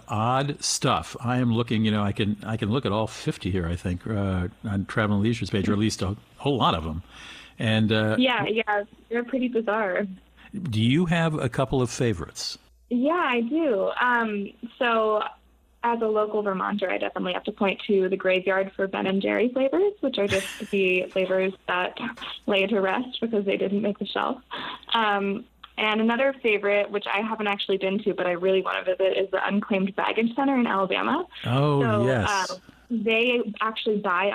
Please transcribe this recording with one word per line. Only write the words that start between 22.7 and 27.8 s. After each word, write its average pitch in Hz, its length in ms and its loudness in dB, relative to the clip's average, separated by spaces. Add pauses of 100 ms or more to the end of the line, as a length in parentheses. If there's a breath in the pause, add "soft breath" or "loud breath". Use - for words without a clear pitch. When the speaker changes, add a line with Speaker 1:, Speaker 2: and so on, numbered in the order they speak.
Speaker 2:
rest 190 400 -2
because 226 260 -2
they 196 120 0
didn't 196 240 0
make 208 180 -2
the 202 60 -4
shelf. - 360 -4 (520 loud breath)
Um, 202 500 0 (340)
and 214 240 2
another 240 320 2 (100)
favorite, 202 480 2
which 202 200 -4
I 202 100 0
haven't 220 260 -2
actually 202 300 -2
been 190 260 -2